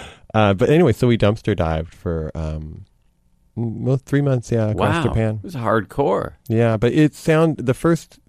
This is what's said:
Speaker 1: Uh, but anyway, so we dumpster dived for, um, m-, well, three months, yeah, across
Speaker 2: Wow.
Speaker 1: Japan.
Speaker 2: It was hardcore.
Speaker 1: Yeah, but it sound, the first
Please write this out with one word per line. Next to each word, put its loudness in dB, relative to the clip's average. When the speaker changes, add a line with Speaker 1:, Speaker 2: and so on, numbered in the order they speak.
Speaker 1:
Uh, 4
but 2
anyway, 4
so 0
we 4
dumpster 0
dived -2
for, -6
um, -8
m-, -6
well, 2
three -2
months, -2
yeah, 0
across 0
Speaker 2:
Wow. -2
Speaker 1:
Japan. 0
Speaker 2:
It -12
was -12
hardcore. -2
Speaker 1:
Yeah, 2
but 0
it 2
sound, 2
the -2
first -2